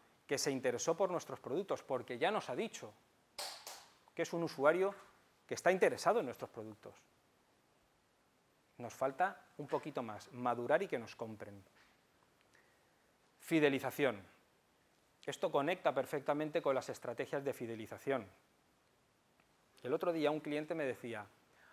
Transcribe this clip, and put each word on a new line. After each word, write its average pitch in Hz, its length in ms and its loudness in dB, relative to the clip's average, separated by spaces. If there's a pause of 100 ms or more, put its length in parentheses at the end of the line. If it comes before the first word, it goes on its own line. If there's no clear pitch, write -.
(280)
que 139 100 0
se 143 140 0
interesó 131 440 0
por 185 140 2
nuestros 151 300 -4
productos, 156 420 -2
porque 123 360 -4
ya 160 140 4
nos 202 180 -2
ha 127 60 -4
dicho 143 380 -6 (1200)
que 170 100 -2
es 156 100 -4
un 170 100 0
usuario 170 500 4 (540)
que 120 80 -4
está 170 160 4
interesado 185 480 4
en 170 60 -2
nuestros 120 240 -8
productos. 107 460 -12 (1800)
Nos 117 160 -10
falta 180 480 0 (160)
un 147 100 -8
poquito 143 360 -2
más, 107 300 -10
madurar 123 500 2
y 190 40 -6
que 135 120 -2
nos 110 160 -12
compren. 101 480 -10 (1800)
Fidelización. 135 800 4 (1040)
Esto 156 260 -2
conecta 151 420 2
perfectamente 147 680 0
con 139 140 4
las 131 140 -2
estrategias 131 540 -4
de 135 100 -2
fidelización. 113 720 -4 (1600)
El 127 100 0
otro 175 200 2
día 151 180 4
un 151 80 0
cliente 151 360 -4
me 156 100 -2
decía, 113 400 -6 (480)